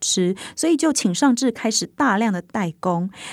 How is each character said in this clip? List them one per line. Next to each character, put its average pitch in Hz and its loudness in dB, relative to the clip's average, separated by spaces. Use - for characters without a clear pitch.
吃， 185 0
所 311 -2
以 330 4
就 311 2
请 190 0
上 247 4
智 254 0
开 - -4
始 226 -2
大 240 0
量 220 2
的 175 -4
代 175 -4
工。 180 0